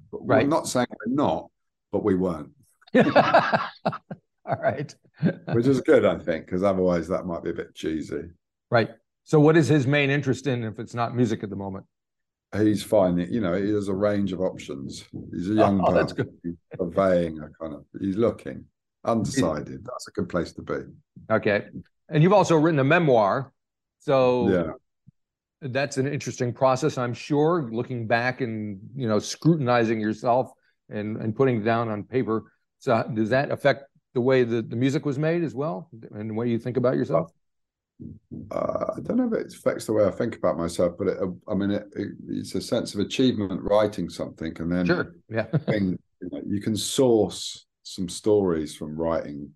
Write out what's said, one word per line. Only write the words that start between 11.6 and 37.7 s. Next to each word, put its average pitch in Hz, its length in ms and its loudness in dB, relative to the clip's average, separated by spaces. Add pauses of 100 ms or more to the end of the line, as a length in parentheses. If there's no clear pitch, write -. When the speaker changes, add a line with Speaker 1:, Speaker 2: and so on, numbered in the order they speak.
Speaker 1:
He's 104 260 2
finding, 90 480 2
you 117 100 0
know, 87 120 0
he 101 180 0
has 104 160 -2
a 101 60 -2
range 101 380 0
of 87 100 -4
options. - 640 -6 (260)
He's 90 180 -4
a 107 40 0
young 101 280 4
Speaker 2:
<laughs> - 40 2
Oh, 90 80 4
that's - 200 2
Speaker 1:
person. - 180 -6 (120)
Speaker 2:
good. 85 120 -8 (160)
Speaker 1:
He's - 80 -8
surveying 87 600 2
a 76 100 -14 (120)
kind 78 140 -8
of, 73 100 -18 (140)
he's 95 180 -2
looking, 107 480 -2 (380)
undecided. 98 680 0
Speaker 2:
He's 67 140 -12
Speaker 1:
That's - 240 -12
a - 40 -18
good 87 180 -4
place 82 240 -2
to - 80 -14
be. 76 180 -6 (520)
Speaker 2:
Okay. 107 360 0 (420)
And 156 140 2
you've 185 100 6
also 175 220 4
written 156 240 4
a 131 40 4
memoir. 135 680 4 (480)
So 127 500 2
Speaker 1:
Yeah. 85 220 2 (880)
Speaker 2:
that's 139 360 -4
an 135 100 0
interesting 127 460 -4
process, 131 440 2
I'm 120 160 -2
sure, 147 580 0
looking 120 360 -4
back 120 340 0
and, 107 380 -6 (160)
you 131 120 -4
know, 107 120 2
scrutinizing 120 840 2
yourself 120 500 0 (380)
and, 107 280 -6
and 110 180 -4
putting 131 260 2
it - 20 -2
down 117 260 0
on 104 140 -6
paper. 110 480 -4 (280)
So 120 240 0 (100)
does 110 160 0
that 135 220 0
affect 131 340 0 (280)
the 123 80 0
way 127 220 4
that 117 260 -2
the 120 60 -8
music 135 300 0
was 139 120 -2
made 165 260 0
as 127 120 -4
well 165 340 -6 (240)
and 110 160 -8
the 107 40 -6
way 120 160 -2
you 117 100 0
think 123 180 -6
about 127 180 2
yourself? 143 360 0 (1200)